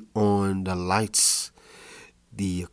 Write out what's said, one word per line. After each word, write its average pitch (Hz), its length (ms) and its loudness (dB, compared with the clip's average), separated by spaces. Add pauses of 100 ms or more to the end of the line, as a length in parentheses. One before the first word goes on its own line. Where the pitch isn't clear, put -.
(160)
on 98 480 2
the 92 120 -4
lights, 92 760 0 (800)
the 90 420 -4